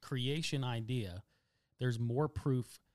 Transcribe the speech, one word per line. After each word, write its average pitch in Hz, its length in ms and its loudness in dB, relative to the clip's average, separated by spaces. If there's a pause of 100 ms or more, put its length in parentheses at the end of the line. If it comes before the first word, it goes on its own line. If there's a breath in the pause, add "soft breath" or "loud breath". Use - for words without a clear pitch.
creation 139 640 0
idea, 113 580 -2 (560)
there's 123 220 2
more 120 260 2
proof 131 540 0 (140)